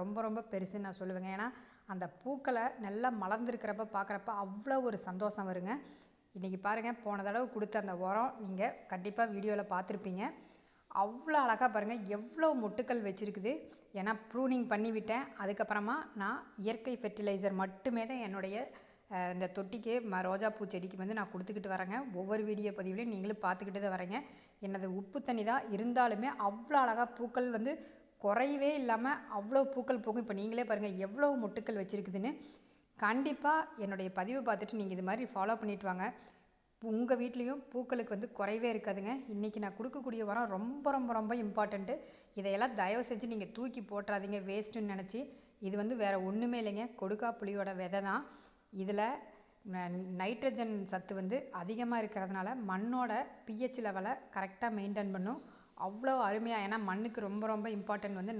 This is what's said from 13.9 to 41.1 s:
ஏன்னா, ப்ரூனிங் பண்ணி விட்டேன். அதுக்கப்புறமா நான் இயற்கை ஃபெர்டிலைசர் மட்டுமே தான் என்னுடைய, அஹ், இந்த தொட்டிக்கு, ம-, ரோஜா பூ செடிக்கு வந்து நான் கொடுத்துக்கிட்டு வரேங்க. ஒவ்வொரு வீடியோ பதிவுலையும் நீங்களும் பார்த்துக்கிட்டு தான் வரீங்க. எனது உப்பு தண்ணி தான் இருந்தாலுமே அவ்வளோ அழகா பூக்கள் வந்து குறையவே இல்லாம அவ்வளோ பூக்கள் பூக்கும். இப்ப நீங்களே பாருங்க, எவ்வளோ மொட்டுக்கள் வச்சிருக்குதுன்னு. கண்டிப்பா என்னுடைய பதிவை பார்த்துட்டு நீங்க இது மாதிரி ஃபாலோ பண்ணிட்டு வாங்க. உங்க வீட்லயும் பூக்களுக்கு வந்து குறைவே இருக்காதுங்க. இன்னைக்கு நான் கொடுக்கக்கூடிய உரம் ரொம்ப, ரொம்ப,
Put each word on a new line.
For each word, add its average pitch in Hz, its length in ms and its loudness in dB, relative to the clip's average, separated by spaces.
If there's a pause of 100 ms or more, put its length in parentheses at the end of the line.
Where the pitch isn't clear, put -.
ஏன்னா, 214 120 2 (180)
ப்ரூனிங் 254 400 4
பண்ணி 220 220 2
விட்டேன். 220 320 0 (180)
அதுக்கப்புறமா 208 520 0 (260)
நான் 214 200 0 (220)
இயற்கை 233 400 -2
ஃபெர்டிலைசர் 202 580 0
மட்டுமே 226 480 0
தான் 254 180 -4
என்னுடைய, 190 300 -4 (540)
அஹ், 180 240 0
இந்த 185 120 0 (100)
தொட்டிக்கு, 214 380 -2 (160)
ம-, 185 160 2
ரோஜா 196 240 2
பூ 214 140 -6
செடிக்கு 190 380 -4
வந்து 214 160 -2
நான் 196 140 -2
கொடுத்துக்கிட்டு 190 400 -4
வரேங்க. 185 260 -2 (220)
ஒவ்வொரு 214 280 0
வீடியோ 208 300 2
பதிவுலையும் 196 360 -2
நீங்களும் 196 300 -2
பார்த்துக்கிட்டு 196 400 0
தான் 190 120 2
வரீங்க. 185 220 -2 (420)
எனது 196 260 -2 (140)
உப்பு 202 180 -4 (100)
தண்ணி 226 160 2
தான் 226 200 2 (120)
இருந்தாலுமே 233 520 4 (200)
அவ்வளோ 233 340 2
அழகா 233 240 4 (120)
பூக்கள் 240 380 0
வந்து 240 160 2 (520)
குறையவே 269 460 6 (100)
இல்லாம 233 260 4 (320)
அவ்வளோ 240 240 6 (120)
பூக்கள் 247 300 2
பூக்கும். 226 220 2
இப்ப 202 140 -2
நீங்களே 226 300 0
பாருங்க, 202 200 2 (160)
எவ்வளோ 277 240 4 (140)
மொட்டுக்கள் 214 380 -2
வச்சிருக்குதுன்னு. 196 500 -2 (680)
கண்டிப்பா 277 560 4 (300)
என்னுடைய 190 340 -2
பதிவை 240 240 0
பார்த்துட்டு 214 400 0
நீங்க 190 140 -2
இது 185 120 -2
மாதிரி 226 240 0
ஃபாலோ 208 300 2
பண்ணிட்டு 196 280 -2
வாங்க. 180 160 0 (760)
உங்க 226 380 2
வீட்லயும் 247 400 -2 (120)
பூக்களுக்கு 240 420 -2
வந்து 214 140 -4 (100)
குறைவே 220 340 0
இருக்காதுங்க. 208 400 -2 (220)
இன்னைக்கு 208 260 -2
நான் 202 180 -4
கொடுக்கக்கூடிய 240 520 -4
உரம் 220 240 2
ரொம்ப, 254 320 -2 (100)
ரொம்ப, 247 220 2